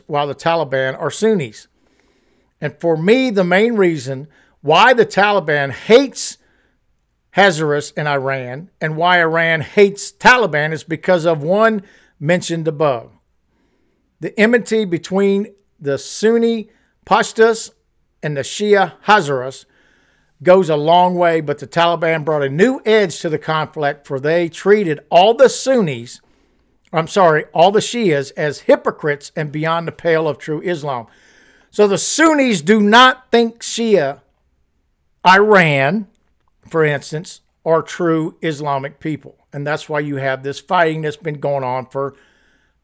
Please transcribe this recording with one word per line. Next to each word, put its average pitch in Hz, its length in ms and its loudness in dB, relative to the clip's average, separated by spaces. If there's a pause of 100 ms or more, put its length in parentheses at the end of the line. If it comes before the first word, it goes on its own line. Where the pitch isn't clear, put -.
while 147 200 -2
the 139 80 -8
Taliban 135 640 -2
are 147 140 -6
Sunnis. 190 560 -2 (920)
And 147 180 -8
for 165 160 0
me, 233 360 2
the 196 120 0
main 202 320 0
reason 147 540 -2 (320)
why 185 320 4
the 233 120 4
Taliban 160 640 0
hates - 680 0 (1000)
Hazaras 147 600 2
and 151 100 -6
Iran 135 600 -6 (100)
and 156 160 -4
why 175 240 2
Iran 165 400 0
hates 202 540 0
Taliban 180 580 2
is 156 140 -10
because 165 400 -2
of 160 180 0
one 208 400 0 (340)
mentioned 165 480 -2
above. 143 460 -4 (1120)
The 175 180 -6
enmity 220 460 2
between 196 680 -2 (240)
the 139 200 -4
Sunni 226 720 -2 (360)
Pashtuns 220 680 2 (520)
and 151 140 -6
the 135 40 -4
Shia 202 520 0 (120)
Hazaras 139 600 0 (760)
goes 180 280 4
a 156 80 0
long 175 380 2
way, 170 260 0
but 143 180 -6
the 135 80 -16
Taliban 165 560 0
brought 151 180 -2
a 139 80 -2
new 214 360 0
edge 214 340 0
to 170 100 -6
the 151 80 -2
conflict, 151 680 -6
for 143 100 -6
they 165 300 -2
treated 185 540 0 (100)
all 185 220 6
the 254 160 6
Sunnis, 156 720 -2 (720)
I'm 165 140 -2
sorry, 165 460 2
all 175 180 4
the 208 100 2
Shias 160 560 -2
as 151 240 -6
hypocrites 160 720 -2
and 151 160 -6
beyond 160 380 -4
the - 20 -6
pale 160 380 0
of 143 80 -6
true 156 240 -8
Islam. 139 460 -8 (640)
So 208 160 2
the 196 120 0
Sunnis 277 640 0
do 208 200 2
not 240 500 4
think 233 280 0
Shia, 175 600 -2 (1080)
Iran, 185 800 4 (600)
for 160 160 0
instance, 151 580 -6 (240)
are 160 160 2
true 165 600 -4
Islamic 143 580 -8
people. - 380 -10 (160)
And 143 140 -10
that's 151 220 -6
why 151 100 -4
you 147 160 -6
have 131 260 -4
this 135 180 -10
fighting 160 420 -2
that's 151 160 -6
been 151 220 -12
going 139 240 -4
on 127 220 -6
for 139 300 -8 (680)